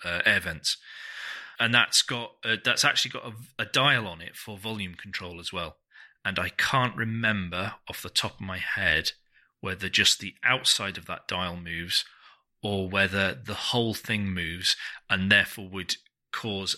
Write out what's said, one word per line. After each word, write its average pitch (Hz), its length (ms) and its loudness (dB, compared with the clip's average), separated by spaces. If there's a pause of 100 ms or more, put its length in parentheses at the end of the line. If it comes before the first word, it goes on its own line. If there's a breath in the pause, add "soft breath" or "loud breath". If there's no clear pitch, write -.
uh, 87 200 0
air 104 140 6
vents. 82 380 -2 (840 loud breath)
And 117 160 2
that's - 280 6
got, 120 320 -6 (100)
uh, 110 100 2 (100)
that's - 200 4
actually - 260 2
got - 160 -8
a, 117 60 -10 (300)
a - 20 -2
dial 131 420 4
on 85 140 -8
it - 160 -14
for 107 200 -10
volume 101 380 -8
control 90 460 -10
as - 120 -8
well. 85 260 -6 (460 loud breath)
And 95 140 -2
I 90 120 -2
can't - 440 2
remember 104 800 0 (140)
off - 120 -10
the - 100 -8
top - 240 0
of - 80 -16
my 92 160 -6
head 85 520 0 (500 soft breath)
whether 95 280 -4
just - 320 6
the 101 140 -8 (100)
outside 120 540 2
of 87 80 -14
that - 200 -10
dial 90 300 -2
moves 85 480 -2 (580 loud breath)
or 98 260 0
whether 98 460 2
the 107 200 -8
whole 117 400 2
thing 104 380 0
moves 87 440 0 (340 loud breath)
and 98 220 4
therefore 98 360 4
would 92 280 -4 (340)
cause 98 460 -2